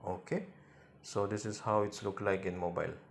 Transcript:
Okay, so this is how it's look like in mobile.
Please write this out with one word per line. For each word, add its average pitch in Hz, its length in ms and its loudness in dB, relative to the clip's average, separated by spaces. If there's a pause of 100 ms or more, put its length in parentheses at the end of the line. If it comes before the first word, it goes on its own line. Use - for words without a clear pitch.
Okay, 92 420 -2 (560)
so 101 240 0
this 104 200 -2
is 104 140 -4
how 107 220 4
it's 101 200 -2
look 98 180 -2
like 98 240 2
in 90 140 -2
mobile. 85 360 -2 (160)